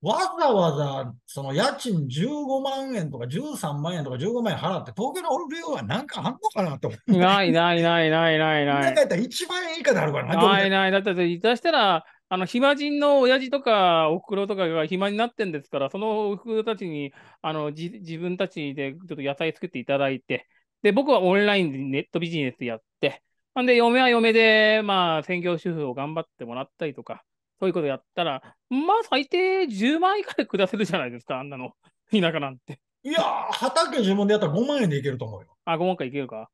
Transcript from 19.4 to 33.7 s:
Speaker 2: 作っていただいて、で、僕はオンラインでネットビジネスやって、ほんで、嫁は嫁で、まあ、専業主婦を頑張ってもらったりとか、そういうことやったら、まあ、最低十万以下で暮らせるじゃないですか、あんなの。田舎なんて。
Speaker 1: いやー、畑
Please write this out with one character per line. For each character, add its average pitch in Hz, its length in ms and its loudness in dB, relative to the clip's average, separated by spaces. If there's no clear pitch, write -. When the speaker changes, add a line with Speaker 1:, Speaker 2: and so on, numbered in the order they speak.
Speaker 2:
作 - 140 -10
っ - 20 -8
て 127 120 -10
い 120 40 -10
た 139 140 0
だ 139 100 0
い 131 120 -4
て、 - 280 -6
で、 208 100 4
僕 269 180 2
は 226 100 6
オ 185 140 4
ン 202 100 4
ラ 208 120 4
イ 190 80 2
ン 147 80 -2
で 135 60 -8
ネ 135 200 -4
ッ 156 120 -4
ト 170 100 -2
ビ 170 100 -4
ジ 165 100 -2
ネ 131 160 -2
ス - 80 -10
や 117 120 -4
っ 110 60 -14
て、 - 180 -2
ほ 254 80 -2
ん 247 40 2
で、 247 100 6
嫁 233 240 6
は 254 80 6
嫁 226 240 4
で、 220 500 6
ま 185 360 2
あ、 151 60 -4
専 180 180 -4
業 175 160 -2
主 170 160 -4
婦 156 100 -4
を 127 80 -4
頑 139 220 -6
張 160 80 -4
っ - 20 -6
て 123 80 -12
も 117 80 -12
ら 127 80 -8
っ - 60 -12
た 165 80 -6
り 139 80 -6
と 120 100 -16
か、 - 180 -14
そ 190 80 -2
う - 20 2
い 180 40 0
う - 20 -2
こ 180 60 0
と 151 60 -2
や 135 100 -2
っ - 80 -14
た 175 100 -2
ら、 139 320 -8
ま 311 240 2
あ、 466 60 2
最 269 160 0
低 370 420 0
十 233 300 0
万 370 200 2
以 392 60 -4
下 - 80 -12
で 277 140 -2
暮 196 180 2
ら - 20 0
せ 202 120 -4
る 208 80 0
じ 175 100 -4
ゃ - 20 0
な 127 100 -4
い - 20 -8
で 120 100 -14
す - 60 -20
か、 131 140 -6
あ - 20 -10
ん 143 80 -12
な 139 80 -12
の。 127 140 -12
田 220 100 4
舎 156 80 -2
な 143 80 -4
ん 131 80 -12
て。 - 240 -18
Speaker 1:
い 269 100 -8
や 330 80 2
ー、 - 20 2
畑 320 460 0